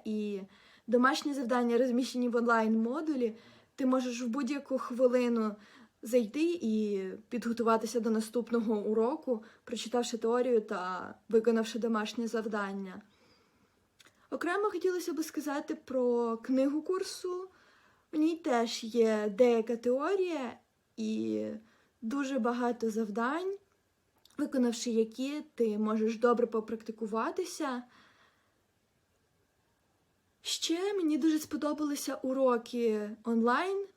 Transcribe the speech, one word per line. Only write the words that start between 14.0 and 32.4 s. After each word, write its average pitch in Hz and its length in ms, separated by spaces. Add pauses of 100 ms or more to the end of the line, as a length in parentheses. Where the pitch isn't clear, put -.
Окремо 392 400
хотілося 349 420
б 302 100
сказати 294 520
про 240 640
книгу 269 460
курсу. 370 640 (640)
В 320 40
ній 320 200
теж 240 480
є 220 440
деяка 233 480
теорія 294 840 (380)
і 220 460 (600)
дуже 269 360
багато 240 520
завдань, 233 640 (840)
виконавши 247 520
які, 254 520 (120)
ти 214 240
можеш 220 380
добре 240 300
попрактикуватися. 226 1400 (2500)
Ще 370 520
мені 311 240
дуже 311 200
сподобалися 294 760
уроки 233 960 (140)